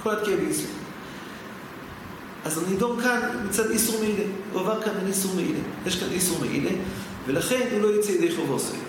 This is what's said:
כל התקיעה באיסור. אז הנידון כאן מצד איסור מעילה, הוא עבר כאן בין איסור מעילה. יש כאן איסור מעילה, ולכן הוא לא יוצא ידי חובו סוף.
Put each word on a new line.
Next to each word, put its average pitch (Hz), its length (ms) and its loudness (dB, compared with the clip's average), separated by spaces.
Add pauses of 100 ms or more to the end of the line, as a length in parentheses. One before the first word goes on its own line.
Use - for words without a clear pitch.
כל 220 80 2
התקיעה 208 260 2
באיסור. 151 340 0 (1700)
אז 156 120 -2
הנידון 196 440 2
כאן 240 180 4 (300)
מצד 220 220 2
איסור 220 280 2
מעילה, 208 240 2 (300)
הוא 185 80 0
עבר 220 200 0
כאן 208 120 0
בין 185 140 0
איסור 190 280 0
מעילה. - 240 0 (260)
יש 147 100 2
כאן 196 160 -2
איסור - 280 2
מעילה, 139 320 0 (560)
ולכן 233 440 2
הוא 208 100 2
לא 214 60 6
יוצא 208 240 4
ידי 170 240 4
חובו 139 240 0
סוף. - 160 -2 (140)